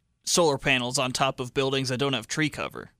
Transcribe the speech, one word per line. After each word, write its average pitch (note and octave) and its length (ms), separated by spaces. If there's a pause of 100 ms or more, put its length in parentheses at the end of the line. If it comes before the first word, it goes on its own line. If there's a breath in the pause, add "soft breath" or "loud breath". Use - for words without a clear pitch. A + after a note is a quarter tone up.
(240)
solar D3+ 340
panels B2+ 400
on B2+ 140
top C3+ 260
of B2 160
buildings C3+ 360
that B2+ 80
don't C3+ 140
have A2+ 140
tree D#3 220
cover. C2 520